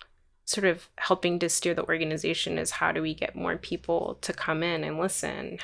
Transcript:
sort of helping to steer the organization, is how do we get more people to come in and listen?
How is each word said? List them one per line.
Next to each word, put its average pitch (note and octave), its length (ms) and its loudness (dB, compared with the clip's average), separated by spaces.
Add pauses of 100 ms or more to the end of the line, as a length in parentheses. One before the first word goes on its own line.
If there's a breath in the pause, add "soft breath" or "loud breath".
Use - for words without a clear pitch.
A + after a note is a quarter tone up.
(440)
sort G3 220 2
of F3 300 2
helping F3+ 420 2
to E3+ 100 2
steer F3 260 2
the - 120 0
organization, E3 720 0
is - 140 0
how E3 200 2
do D#3+ 80 0
we D#3+ 140 0
get - 220 -4
more E3+ 200 0
people - 640 -2
to - 120 -2
come D#3+ 300 -2
in E3+ 220 0
and D#3 140 -4
listen? F3 640 -2